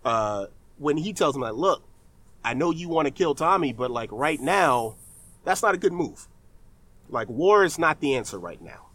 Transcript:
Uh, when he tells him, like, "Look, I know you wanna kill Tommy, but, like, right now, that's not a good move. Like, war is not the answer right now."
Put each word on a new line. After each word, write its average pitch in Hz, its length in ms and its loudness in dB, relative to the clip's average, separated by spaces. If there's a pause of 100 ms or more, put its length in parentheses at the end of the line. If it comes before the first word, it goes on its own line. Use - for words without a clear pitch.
Uh, 107 400 0 (320)
when 147 200 0
he 185 160 -4
tells 156 220 0
him, 135 60 -6
like, 113 120 -6
"Look, 156 300 0 (600)
I 117 100 -2
know 160 180 0
you 170 180 -6
wanna 156 220 2
kill 156 240 0
Tommy, 160 380 2
but, 123 180 -4
like, 117 200 -6
right 143 280 -2
now, 131 560 2 (480)
that's 185 180 -2
not 202 140 4
a - 20 -8
good 180 160 0
move. - 340 -6 (800)
Like, 113 200 -4
war 190 340 4
is 170 140 0
not 160 220 0
the 139 160 0
answer 104 240 -6
right 87 220 -12
now." 78 340 -20